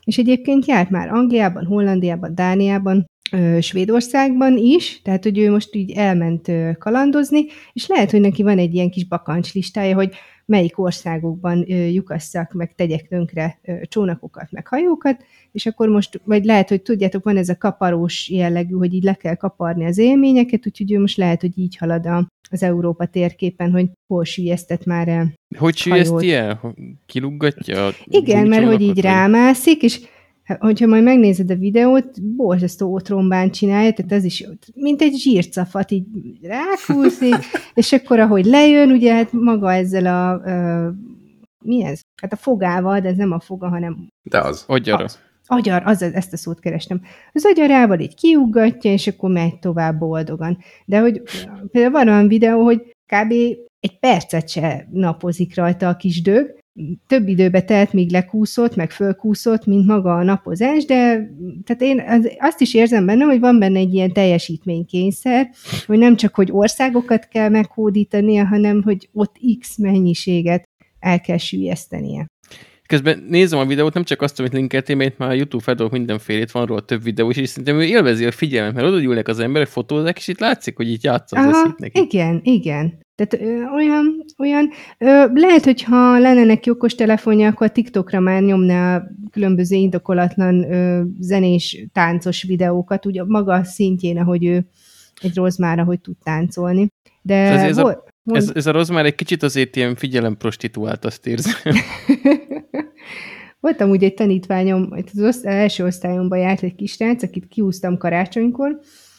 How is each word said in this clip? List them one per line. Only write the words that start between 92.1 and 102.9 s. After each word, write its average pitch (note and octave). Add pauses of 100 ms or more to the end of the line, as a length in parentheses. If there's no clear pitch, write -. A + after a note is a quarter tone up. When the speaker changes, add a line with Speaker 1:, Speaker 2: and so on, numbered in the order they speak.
Speaker 1:
videókat, F3+
úgy F#3+
a F3+
maga G3
szintjén, F3+
ahogy F3
ő F3+ (560)
egy F3
rozmár, F3+
ahogy F3
tud F3+
táncolni. F3 (340)
De G3
Speaker 2:
Szóval F#3+
ez -
a, -
Speaker 1:
hol-, A3+ (200)
hol- A3+
Speaker 2:
ez, -
ez D3
a D#3
rozmár E3
egy D3
kicsit D#3+
azért C3+
ilyen B2
figyelemprostituált, A2+
azt -
érzem. D3 (100)
Speaker 1:
<laughs> F3+ (1800)